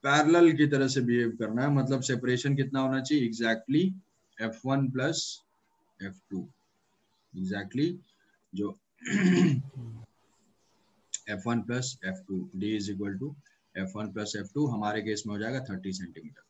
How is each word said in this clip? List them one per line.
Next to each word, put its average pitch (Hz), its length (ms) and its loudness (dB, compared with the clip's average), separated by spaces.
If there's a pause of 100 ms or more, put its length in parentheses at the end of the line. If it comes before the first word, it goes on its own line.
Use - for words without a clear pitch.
parallel 156 480 8
की 147 160 4
तरह 135 200 4
से 131 140 2
behave 120 280 2 (100)
करना 113 220 -2
है, 143 120 2
मतलब 131 280 2
separation 123 540 0
कितना 135 240 0
होना 131 220 0
चाहिए, 131 280 2
exactly 113 540 2 (540)
एफ़ 113 280 -6
वन 135 260 2
प्लस 135 300 -2 (800)
एफ़ 95 200 -12 (120)
two, - 160 -8 (880)
exactly 101 540 -4 (640)
जो - 240 -6 (300)
<clears throat> - 0 - (2250)
एफ़ 101 180 -6
वन 117 140 0
प्लस 123 440 -6
एफ़ 95 220 -6
two, 92 280 -6
D 104 240 -4
is 98 140 -6
equal 98 280 -6
to 143 120 -8 (420)
F 95 220 -8
one 104 160 -8
plus 107 240 -6
F 95 160 -10
two 147 140 0
हमारे 107 340 -2
case 107 260 -4
में 104 80 -6
हो 101 60 -6
जाएगा 123 180 -4 (100)
थर्टी 95 240 -8
centimeter। 85 560 -14